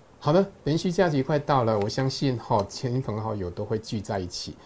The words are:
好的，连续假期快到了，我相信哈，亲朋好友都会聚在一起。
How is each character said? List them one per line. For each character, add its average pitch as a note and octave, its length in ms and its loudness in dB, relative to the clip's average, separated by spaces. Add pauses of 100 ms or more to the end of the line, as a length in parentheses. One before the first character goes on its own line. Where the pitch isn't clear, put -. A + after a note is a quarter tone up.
(200)
好 D3 140 2
的， F#3+ 100 6 (200)
连 C#3+ 120 2
续 F3 160 0
假 F3+ 160 4
期 D3 140 2
快 G3 160 2
到 C#3 280 2
了， A2 120 4
我 G2+ 100 2
相 C3 220 0
信 C3 300 0
哈， G#2 280 0
亲 B2+ 320 -4
朋 G#2+ 220 -4
好 A2 140 -4
友 F#2 160 -4
都 G2+ 120 -6
会 A2 140 -2
聚 G#2+ 240 -6
在 G#2 160 -4
一 F#2 80 -2
起。 - 300 -10 (100)